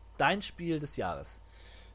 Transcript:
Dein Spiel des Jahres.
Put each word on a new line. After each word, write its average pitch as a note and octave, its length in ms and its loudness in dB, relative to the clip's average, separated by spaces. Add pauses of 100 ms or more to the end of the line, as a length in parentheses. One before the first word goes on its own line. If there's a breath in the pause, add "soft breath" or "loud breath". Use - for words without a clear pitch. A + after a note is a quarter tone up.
(180)
Dein F3+ 240 6
Spiel E3 380 0
des D3 180 -4
Jahres. F2 420 -2 (560 loud breath)